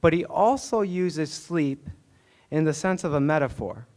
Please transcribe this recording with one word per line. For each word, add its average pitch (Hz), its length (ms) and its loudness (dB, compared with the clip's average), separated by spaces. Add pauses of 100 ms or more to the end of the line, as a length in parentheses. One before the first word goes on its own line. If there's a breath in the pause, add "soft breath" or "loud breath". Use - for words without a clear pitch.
But 165 120 6
he 170 120 0
also 226 560 2
uses 180 520 -2
sleep 147 560 -4 (640 soft breath)
in 156 140 2
the 156 80 2
sense 185 300 -2
of 151 120 -2
a 147 40 4
metaphor. 135 760 0